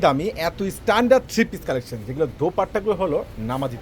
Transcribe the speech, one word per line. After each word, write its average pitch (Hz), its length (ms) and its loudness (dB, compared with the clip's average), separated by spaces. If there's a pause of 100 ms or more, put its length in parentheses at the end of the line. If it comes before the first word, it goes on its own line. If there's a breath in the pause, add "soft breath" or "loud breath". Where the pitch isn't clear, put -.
দামি 147 220 4 (200)
এত - 120 -4 (180)
স্ট্যান্ডার্ড 247 540 4
থ্রি 226 200 4
পিস - 180 -10
কালেকশন, 127 380 -4
যেগুলো 143 200 0 (140)
দোপাট্টাগুলো 196 600 0
হলো 165 160 2 (320)
নামাজি 127 320 -4